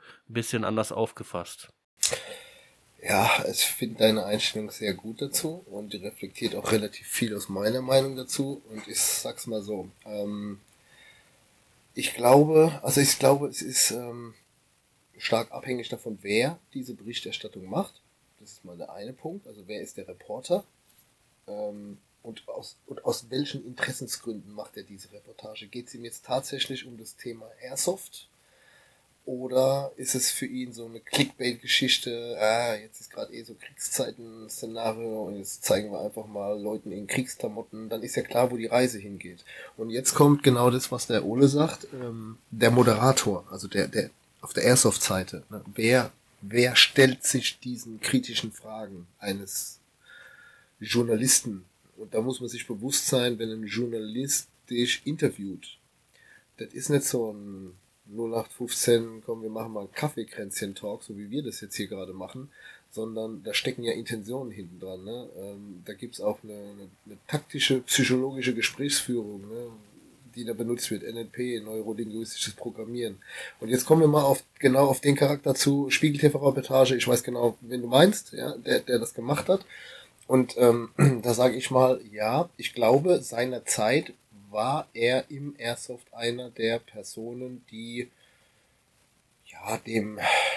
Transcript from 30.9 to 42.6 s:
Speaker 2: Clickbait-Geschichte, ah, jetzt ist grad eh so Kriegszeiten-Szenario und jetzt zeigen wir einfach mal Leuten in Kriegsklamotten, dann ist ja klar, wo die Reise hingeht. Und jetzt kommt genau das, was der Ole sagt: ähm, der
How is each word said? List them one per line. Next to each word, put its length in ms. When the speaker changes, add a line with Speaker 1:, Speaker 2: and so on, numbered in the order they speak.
Speaker 2:
Clickbait-Geschichte, 1400
ah, 380
jetzt 240
ist 100
grad 220
eh 100
so 120
Kriegszeiten-Szenario 1700
und 120
jetzt 280
zeigen 260
wir 100
einfach 280
mal 320
Leuten 320
in 160
Kriegsklamotten, 800
dann 160
ist 100
ja 80
klar, 300
wo 40
die 100
Reise 340
hingeht. 440
Und 140
jetzt 240
kommt 300
genau 260
das, 220
was 160
der 160
Ole 240
sagt: 440
ähm, 460
der 180